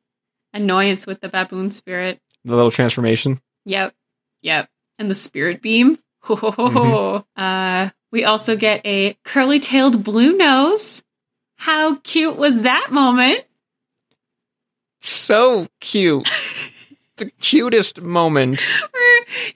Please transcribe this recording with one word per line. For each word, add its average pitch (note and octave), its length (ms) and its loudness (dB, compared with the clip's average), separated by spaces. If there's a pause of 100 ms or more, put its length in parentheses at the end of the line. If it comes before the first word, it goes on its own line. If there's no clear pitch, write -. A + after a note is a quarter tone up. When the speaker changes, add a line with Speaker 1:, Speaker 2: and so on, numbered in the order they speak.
(540)
Speaker 1:
annoyance G3 520 0
with G3 140 -12
the F#3+ 80 -12
baboon F#3+ 440 -6
spirit. F3+ 480 -8 (240)
Speaker 2:
The A#2+ 120 -4
little A#2+ 140 4
transformation. B2 720 -2 (260)
Speaker 1:
Yep. F#3+ 280 -4 (480)
Yep. D#3 260 -4 (300)
And G#3+ 120 -6
the F#3+ 40 -2
spirit F3 480 -4
beam. A#3+ 360 2 (120)
<laughs> - 120 -20
Ho, G#3+ 140 -2
ho, G#3+ 160 -2
ho, B3 180 -2
ho. G3+ 540 0 (120)
Speaker 2:
Mm-hmm. G3 60 -8
Speaker 1:
Uh, F#3+ 480 -2 (220)
we A#3 120 0
also A3 320 0
get G#3+ 300 -2
a G3+ 380 -2
curly-tailed C4+ 800 2
blue A#3 320 4
nose. D#4 640 2 (540)
How D#4 400 0
cute D#4 400 -2
was C4 260 2
that C#4+ 300 0
moment? C4 520 2 (1600)
Speaker 2:
So A3 680 2 (120)
cute. E3+ 540 0
Speaker 1:
<laughs> - 60 -4 (800)
Speaker 2:
The G#3 120 -10
cutest A#3 720 0
moment. D#3 600 0 (300)
Speaker 1:
Where A#4+ 300 4 (360)